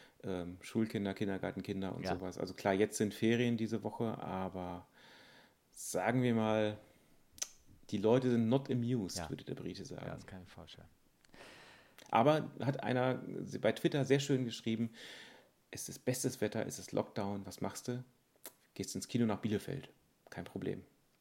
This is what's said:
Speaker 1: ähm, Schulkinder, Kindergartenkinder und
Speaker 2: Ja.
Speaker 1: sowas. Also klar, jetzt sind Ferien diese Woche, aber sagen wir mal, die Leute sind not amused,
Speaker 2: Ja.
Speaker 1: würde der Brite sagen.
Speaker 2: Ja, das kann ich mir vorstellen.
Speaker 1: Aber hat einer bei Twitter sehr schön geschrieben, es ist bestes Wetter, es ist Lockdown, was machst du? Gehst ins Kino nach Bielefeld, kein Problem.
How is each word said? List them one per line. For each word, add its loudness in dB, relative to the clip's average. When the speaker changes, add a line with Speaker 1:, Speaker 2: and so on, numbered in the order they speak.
Speaker 1:
ähm, -4
Schulkinder, 0
Kindergartenkinder -4
und -6
Speaker 2:
Ja. 0
Speaker 1:
sowas. -6
Also -4
klar, 2
jetzt 4
sind 2
Ferien 2
diese -2
Woche, -2
aber -4
sagen 0
wir 4
mal, 4
die -2
Leute 6
sind 4
not 2
amused, 0
Speaker 2:
Ja. -6
Speaker 1:
würde -6
der -6
Brite -8
sagen. -10
Speaker 2:
Ja, -6
das -12
kann -14
ich -16
mir -20
vorstellen. -18
Speaker 1:
Aber 6
hat 2
einer 2
bei 6
Twitter 2
sehr 6
schön 2
geschrieben, -2
es -10
ist -12
bestes 0
Wetter, 0
es -8
ist -14
Lockdown, -2
was -10
machst -6
du? -4
Gehst -6
ins -6
Kino 4
nach 2
Bielefeld, -2
kein -10
Problem. -4